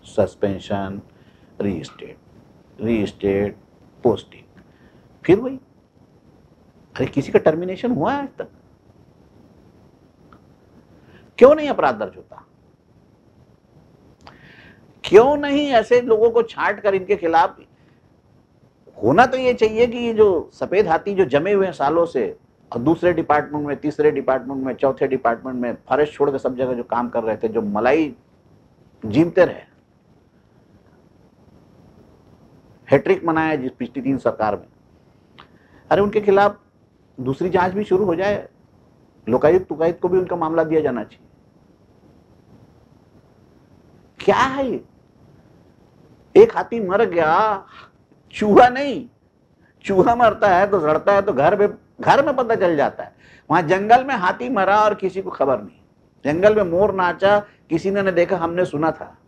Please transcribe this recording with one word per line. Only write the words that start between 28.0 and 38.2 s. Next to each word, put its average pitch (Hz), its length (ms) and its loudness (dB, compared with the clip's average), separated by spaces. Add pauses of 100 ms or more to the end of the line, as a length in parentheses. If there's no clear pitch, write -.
जीमते 165 400 2
रहे, 107 160 -8 (3250)
हैट्रिक 165 340 2
मनाया 160 300 -2
जिस 131 160 -6
पिछली 120 320 -10
तीन 135 140 -2
सरकार 110 380 -2
में, 87 120 -14 (1200)
अरे, 170 100 2
उनके 208 200 -2
खिलाफ 202 380 2 (600)
दूसरी 135 300 -4
जांच 180 220 0
भी 202 120 -6
शुरू 196 220 0
हो 170 100 -2
जाए, 196 340 -4 (800)